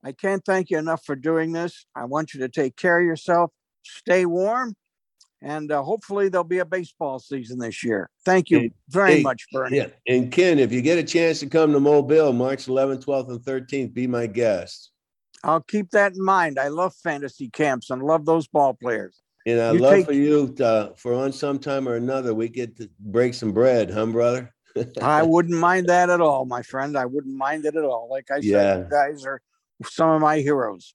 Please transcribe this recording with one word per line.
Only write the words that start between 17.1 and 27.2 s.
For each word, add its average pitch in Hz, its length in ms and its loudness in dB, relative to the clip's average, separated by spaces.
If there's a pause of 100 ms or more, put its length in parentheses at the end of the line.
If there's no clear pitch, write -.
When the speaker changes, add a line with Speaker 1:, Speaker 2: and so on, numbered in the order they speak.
Speaker 1:
camps 135 400 -2
and 131 140 -6
love 151 240 0
those 165 200 2
ball 139 280 2
players. 107 440 -8 (280)
Speaker 2:
And 117 120 2
I 117 120 2
Speaker 1:
You 175 80 4
Speaker 2:
love 131 160 8
Speaker 1:
take 190 100 4
Speaker 2:
for 151 80 -2
you 143 440 2
to, 113 380 2
for 120 200 -4
on 135 180 -2
some 143 240 -4
time 135 320 -4
or 120 60 -2
another, 127 400 -2
we 113 120 -4
get 117 300 -10
to 110 100 -16 (120)
break 113 340 0
some 113 180 -4
bread, 117 380 2
huh, 107 160 -2
brother? 120 480 -2 (220)
<laughs> 117 260 -6
Speaker 1:
I 151 220 2
wouldn't 170 360 2
mind 180 280 2
that 180 240 4
at 175 100 4
all, 139 240 2
my 123 160 -8
friend. 135 340 -8
I 127 120 -2
wouldn't 135 280 -6